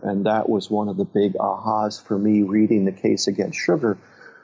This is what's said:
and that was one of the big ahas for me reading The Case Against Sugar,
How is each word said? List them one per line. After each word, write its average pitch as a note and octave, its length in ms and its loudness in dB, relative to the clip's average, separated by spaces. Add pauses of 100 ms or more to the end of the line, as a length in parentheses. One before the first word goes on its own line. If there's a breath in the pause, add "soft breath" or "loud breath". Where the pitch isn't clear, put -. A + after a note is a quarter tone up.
and G2+ 220 -2
that A2 240 0
was G#2 200 -2
one G#2 200 -2
of F#2+ 80 -6
the G2 80 -2
big G2+ 280 0
ahas G#2 680 -2
for G2+ 160 -4
me G#2 260 2
reading G#2 420 2
The G2 60 0
Case G#2 360 -2
Against G2+ 320 -2
Sugar, C#3+ 380 0 (460 loud breath)